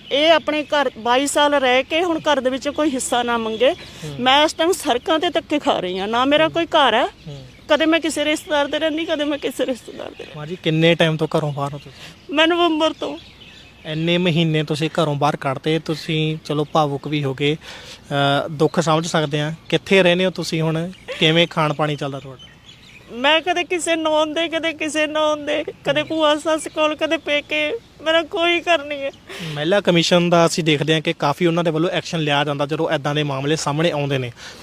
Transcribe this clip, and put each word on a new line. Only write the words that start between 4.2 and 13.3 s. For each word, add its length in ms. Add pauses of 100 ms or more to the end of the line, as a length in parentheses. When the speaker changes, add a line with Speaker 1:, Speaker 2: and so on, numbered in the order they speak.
Speaker 1:
ਇਸ 80
ਟਾਈਮ 180
ਸੜਕਾਂ 480
ਤੇ 100
ਧੱਕੇ 300
ਖਾ 200
ਰਹੀ 200
ਹਾਂ, 80
ਨਾ 180
ਮੇਰਾ 240
ਕੋਈ 160
ਘਰ 280
ਹੈ, 120
Speaker 2:
ਹੂੰ। 400 (240)
Speaker 1:
ਕਦੇ 160
ਮੈਂ 140
ਕਿਸੇ 260
ਰਿਸ਼ਤੇਦਾਰ 420
ਦੇ 120
ਰਹਿੰਦੀ, 260
ਕਦੇ 180
ਮੈਂ 140
ਕਿਸੇ 280
ਰਿਸ਼ਤੇਦਾਰ 440
ਦੇ 80
ਰਹਿੰਦੀ। 200
Speaker 2:
ਮਾਂ 100
ਜੀ, 160
ਕਿੰਨੇ 320
ਟਾਈਮ 220
ਤੋਂ 100 (100)
ਘਰੋਂ 160
ਬਾਹਰ 200
ਹੋ 40
ਤੁਸੀਂ? 580
Speaker 1:
ਮੈਂ 120
ਨਵੰਬਰ 460
ਤੋਂ। 240 (680)